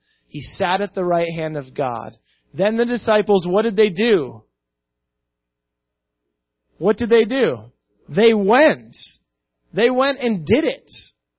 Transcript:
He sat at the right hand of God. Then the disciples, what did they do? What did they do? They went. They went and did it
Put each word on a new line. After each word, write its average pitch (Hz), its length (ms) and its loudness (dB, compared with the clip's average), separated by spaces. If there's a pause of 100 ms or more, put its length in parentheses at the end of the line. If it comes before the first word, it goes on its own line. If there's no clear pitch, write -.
(280)
He 147 140 -14
sat 190 400 -2
at 202 120 -8
the 185 120 -4
right 170 260 0
hand 160 240 -8
of 131 180 -12
God. 123 440 -8 (360)
Then 202 220 -2
the 240 100 0
disciples, 214 640 2
what 190 140 0
did 214 160 -2
they 214 120 4
do? 160 540 0 (2250)
What 208 200 0
did 233 120 -2
they 226 160 6
do? 175 460 -2 (380)
They 220 240 4
went. 208 640 2 (760)
They 226 160 2
went 262 300 0
and 214 260 -4
did 254 200 2
it 165 260 -8 (480)